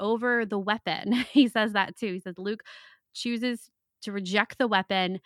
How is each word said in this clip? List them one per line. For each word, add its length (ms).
over 460
the 120
weapon. 680
<laughs> 40
He 160
says 240
that 240
too. 160
He 80
says 160
Luke 260
chooses 560
to 100
reject 460
the 100
weapon 580